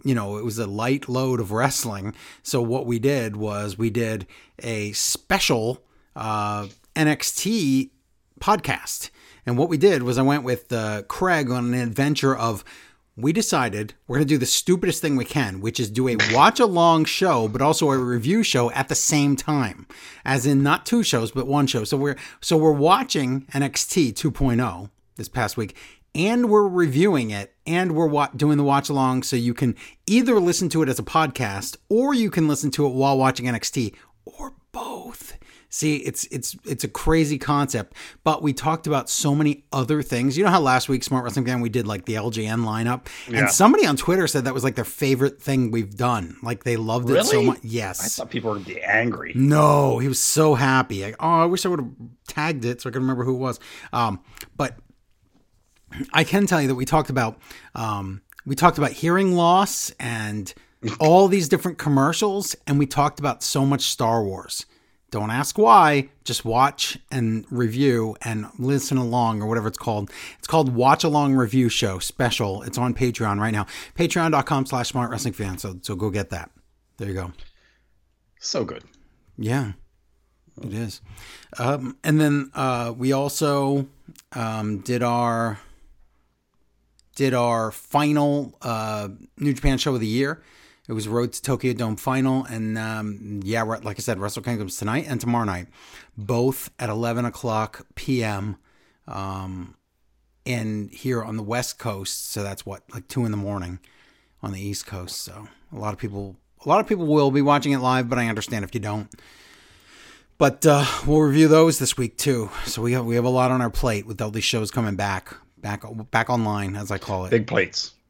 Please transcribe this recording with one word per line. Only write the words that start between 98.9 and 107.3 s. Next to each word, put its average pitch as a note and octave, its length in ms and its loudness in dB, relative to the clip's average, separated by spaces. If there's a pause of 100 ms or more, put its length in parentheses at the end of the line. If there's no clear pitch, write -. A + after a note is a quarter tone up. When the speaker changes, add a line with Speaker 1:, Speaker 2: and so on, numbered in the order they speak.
Speaker 1:
um, F#2+ 640 -10 (720)
in G#2+ 480 -4
here B2 320 -4
on A2 120 -8
the A2 60 -6
West A#2 380 -4
Coast. G2 500 -8
So G#2 140 -6
that's G2 200 -8
what, G2 200 -14 (100)
like, A#2 140 -14
two A#2+ 160 -2
in A2 80 -2
the G#2 40 -2
morning G2 440 -6 (640)
on G#2 80 -6
the F#2+ 80 -8
East G2+ 260 -8
Coast. F2+ 360 -10
So G#2+ 260 -16 (260)
a - 20 -12
lot G#2+ 160 -6
of F#2+ 60 -10
people, G2+ 380 -10 (280)
a D3 40 -4
lot E3+ 100 4
of G#3+ 80 0
people F3+ 200 -2
will D3 260 4